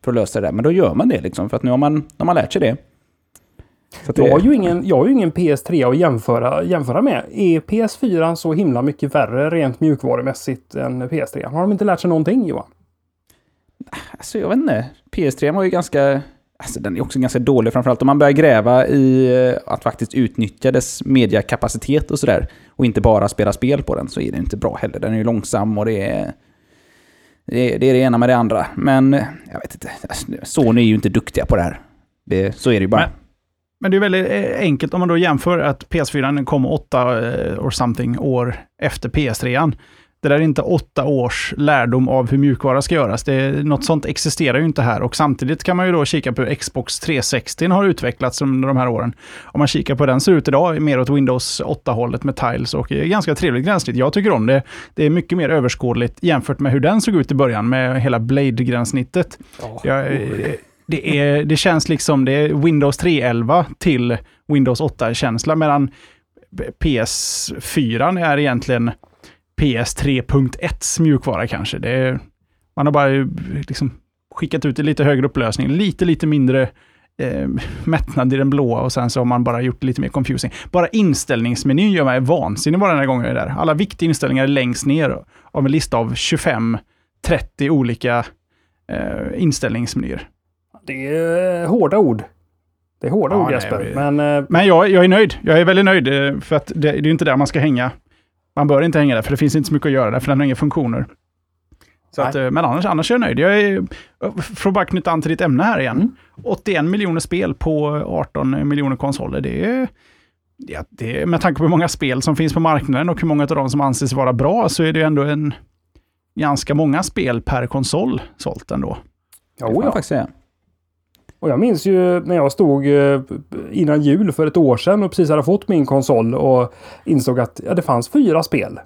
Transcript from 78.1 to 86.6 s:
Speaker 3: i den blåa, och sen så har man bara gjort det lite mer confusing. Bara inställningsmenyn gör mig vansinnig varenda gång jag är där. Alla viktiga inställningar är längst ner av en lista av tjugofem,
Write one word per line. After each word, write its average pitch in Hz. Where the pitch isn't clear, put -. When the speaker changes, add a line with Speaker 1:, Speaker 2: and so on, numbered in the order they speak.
Speaker 3:
i 135
den 135
blåa, 127
och 123
sen 120
så 131
har 120
man 123
bara 120
gjort 127
det 131
lite 131
mer 131
confusing. 127
Bara 175
inställningsmenyn 143
gör 160
mig 131
vansinnig 147
varenda 160
gång 127
jag 120
är 123
där. 123
Alla 156
viktiga 170
inställningar 135
är 135
längst 127
ner 143
av 139
en 135
lista 151
av 117
tjugofem, 113